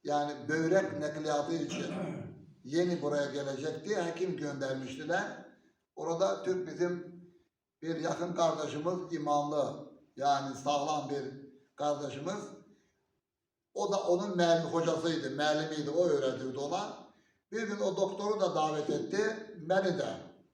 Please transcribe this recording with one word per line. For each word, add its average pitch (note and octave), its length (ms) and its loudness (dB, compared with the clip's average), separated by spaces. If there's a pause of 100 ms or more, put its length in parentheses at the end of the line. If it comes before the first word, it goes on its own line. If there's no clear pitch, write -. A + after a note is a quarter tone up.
Yani D3 440 -2
börek D#3+ 520 2
nakliyatı D3+ 540 0
için D#3 400 -2 (680)
yeni E3 380 2
buraya C#3+ 280 0
gelecekti. C#3+ 720 -4
Hekim E3+ 340 -2
göndermiştiler. C#3+ 1080 -4 (500)
Orada E3 460 0
Türk F#3 240 0
bizim F3 540 -2 (640)
bir E3 140 -2
yakın E3 380 -2
kardeşimiz, D#3+ 760 0
imanlı, D3 800 0 (260)
yani C#3 400 2
sağlam D3 540 0
bir C#3 140 -2 (520)
kardeşimiz. D3 680 -2 (1300)
O G3 180 0
da G3 100 2
onun F3+ 340 2
meali-, E3 340 4
hocasıydı, D#3+ 600 2
mealimiydi, D3+ 600 0
o E3+ 140 4
öğretirdi C3 540 0
ona. F3 340 -2 (600)
Bir A3+ 100 -2
gün G3+ 180 -4
o F#3+ 160 2
doktoru G3+ 440 2
da F3+ 140 4
davet D3+ 360 2
etti, G#3+ 640 0 (140)
beni F#3+ 300 4
de. - 180 -2 (380)